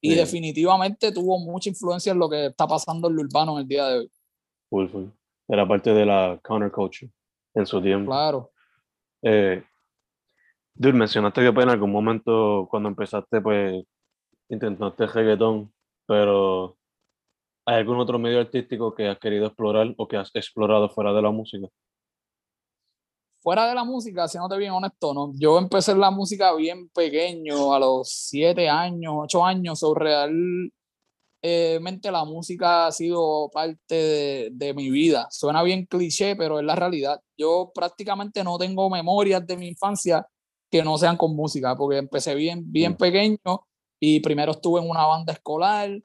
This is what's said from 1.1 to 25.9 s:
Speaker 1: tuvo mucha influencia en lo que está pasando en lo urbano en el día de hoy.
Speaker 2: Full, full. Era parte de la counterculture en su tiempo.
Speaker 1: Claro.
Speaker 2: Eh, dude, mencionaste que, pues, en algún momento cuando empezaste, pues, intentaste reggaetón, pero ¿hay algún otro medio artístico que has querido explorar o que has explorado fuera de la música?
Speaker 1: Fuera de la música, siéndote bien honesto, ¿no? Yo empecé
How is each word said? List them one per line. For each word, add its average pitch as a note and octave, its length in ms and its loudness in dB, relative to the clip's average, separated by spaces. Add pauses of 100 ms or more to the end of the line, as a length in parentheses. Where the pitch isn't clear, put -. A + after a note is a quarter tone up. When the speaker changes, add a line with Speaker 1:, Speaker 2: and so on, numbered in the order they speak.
Speaker 1:
tuvo F#3 260 0
mucha F3 320 -8
influencia F3 420 -4
en F3+ 60 2
lo E3+ 100 2
que D3 180 -2
está B2+ 200 -2
pasando E3 420 -2
en E3 60 0
lo D#3 80 -2
urbano D3+ 320 0
en C#3+ 80 -4
el C3 60 -8
día C#3 180 0
de B2+ 140 0
hoy. A#2+ 100 -10 (580)
Speaker 2:
Full, G2 200 -2
full. G2 160 -10 (440)
Era G2+ 200 2
parte G#2 260 2
de G#2 100 6
la F#2+ 380 2
counterculture G#2 680 -6 (440)
en G#2 100 2
su F#2+ 160 -2
tiempo. G2 300 0
Speaker 1:
Claro. C#3+ 400 -2 (720)
Speaker 2:
Eh, G2+ 400 4 (1120)
dude, C3 200 4
mencionaste G#2+ 480 2
que, B2 100 6
pues, B2 120 4
en B2 60 4
algún G2+ 220 2
momento G#2+ 760 0
cuando G#2+ 200 -4
empezaste, G#2 520 -4
pues, G2+ 440 -2 (640)
intentaste G#2+ 580 -4
reggaetón, A2 680 0 (340)
pero G2 680 2 (880)
¿hay A#2+ 120 2
algún A#2 240 0
otro A#2+ 180 0
medio A#2 220 2
artístico A#2 540 -4
que G#2+ 140 -4
has G2+ 100 -4
querido G#2 280 -2
explorar G#2+ 500 0
o A2+ 120 -6
que - 80 -6
has G2 180 -6
explorado G#2+ 560 0
fuera G#2 220 -2
de G#2 100 2
la G#2 80 2
música? G#2+ 380 -8 (1700)
Speaker 1:
Fuera G#3+ 240 2
de A#3+ 80 0
la B3 100 -2
música, A3 440 -6
siéndote F#3 300 -6
bien G3 140 -4
honesto, F#3 420 -4
¿no? C#3+ 200 -6
Yo D3+ 220 4
empecé F#3 360 2